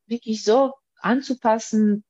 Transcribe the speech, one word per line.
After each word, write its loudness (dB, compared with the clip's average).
wirklich -8
so 2
anzupassen, 0